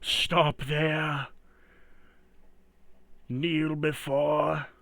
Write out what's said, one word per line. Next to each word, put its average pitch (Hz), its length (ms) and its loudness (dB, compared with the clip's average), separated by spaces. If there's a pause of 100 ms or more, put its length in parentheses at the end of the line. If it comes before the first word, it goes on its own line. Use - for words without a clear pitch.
Stop - 640 2
there! 151 600 0 (2000)
Kneel 156 480 0
before. 147 920 0 (140)